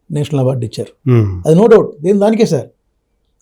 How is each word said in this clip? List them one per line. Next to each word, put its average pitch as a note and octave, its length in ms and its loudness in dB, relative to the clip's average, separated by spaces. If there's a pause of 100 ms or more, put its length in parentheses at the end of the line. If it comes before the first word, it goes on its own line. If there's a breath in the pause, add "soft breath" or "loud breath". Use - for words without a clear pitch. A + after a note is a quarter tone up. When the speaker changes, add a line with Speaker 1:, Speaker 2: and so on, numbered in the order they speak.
(100)
Speaker 1:
నేషనల్ D3 300 -4
అవార్డు B2+ 240 -2
ఇచ్చారు. - 460 -8
Speaker 2:
మ్మ్. G2+ 360 0
Speaker 1:
అది D#3+ 140 4
no A3+ 60 4
doubt. G#3 200 4 (140)
దేని F#3+ 180 0
దానికే G#3+ 260 0
సార్. C#3+ 220 -4 (760)